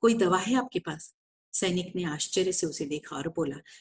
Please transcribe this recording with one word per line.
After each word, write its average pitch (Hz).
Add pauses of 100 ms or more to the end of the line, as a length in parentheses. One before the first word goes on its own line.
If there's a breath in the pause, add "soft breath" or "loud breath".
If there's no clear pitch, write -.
कोई 226
दवा 185
है 202
आपके 254
पास?" 160 (400)
सैनिक 180
ने 180
आश्चर्य 170
से -
उसे 151
देखा 147
और 139
बोला, 143 (260 loud breath)